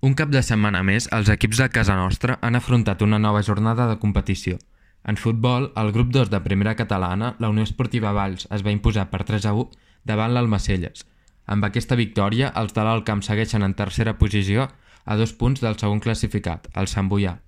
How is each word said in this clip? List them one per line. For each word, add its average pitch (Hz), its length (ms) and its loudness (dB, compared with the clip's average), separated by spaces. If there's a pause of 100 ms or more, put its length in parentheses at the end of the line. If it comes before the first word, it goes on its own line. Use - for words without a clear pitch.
Un 135 80 4
cap 151 160 -2
de 139 160 4
setmana 104 400 0
més, 101 300 0
els 107 160 2
equips 107 260 0
de 131 160 2
casa 107 240 2
nostra 95 380 0 (100)
han 117 80 0
afrontat 117 480 2
una 107 160 4
nova 104 240 2
jornada 110 480 0
de 107 80 -2
competició. 98 640 -2 (420)
En 107 160 -4
futbol, 120 540 0 (100)
el 107 140 2
grup 123 180 2
dos 123 160 4
de 101 140 0
Primera 101 340 2
Catalana, 98 540 -2 (100)
la 110 80 0
Unió 107 160 2
Esportiva 110 480 -2
Valls 95 400 -4
es 101 80 -2
va 104 80 0
imposar 104 400 2
per 90 160 -4
tres 107 240 0
a 104 80 0
u 123 80 -2 (400)
davant 107 240 0
l'Almacelles. 107 720 0 (480)
Amb 101 160 0
aquesta 120 320 0
victòria, 110 560 0
els 107 220 -4
de 107 100 0
l'Alt 110 220 0
Camp 104 180 -2
segueixen 107 400 0
en 95 80 0
tercera 107 400 -2
posició, 104 560 2 (340)
a 104 140 -2
dos 113 160 0
punts 123 300 0
del 110 100 0
segon 104 240 -2
classificat, 104 800 -4
el 95 80 -2
Sant 98 240 -2
Boià. 98 380 -2